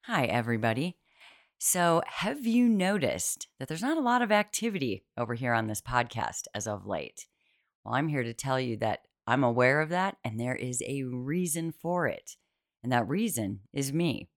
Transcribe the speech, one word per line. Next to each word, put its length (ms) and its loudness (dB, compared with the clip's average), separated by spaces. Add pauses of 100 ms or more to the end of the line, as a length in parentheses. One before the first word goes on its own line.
Hi, 180 2
everybody. 720 0 (640)
So, 460 4
have 400 -4
you 220 6
noticed 800 2 (100)
that 120 -8
there's 120 -4
not 160 0
a 40 0
lot 200 2
of 120 2
activity 720 0 (120)
over 160 -2
here 200 0
on 140 2
this 120 -4
podcast 640 -4 (100)
as 140 -6
of 180 -6
late? 400 -6 (600)
Well, 80 -6
I'm 160 0
here 140 0
to 100 -4
tell 260 -2
you 200 -2
that 280 -2 (180)
I'm 200 2
aware 340 6
of 120 0
that, 300 -2
and 160 -6
there 200 -2
is 280 -4
a 180 -4
reason 680 -2
for 340 -2
it. 300 -6 (480)
And 80 -2
that 160 2
reason 540 -2 (100)
is 220 -4
me 440 -2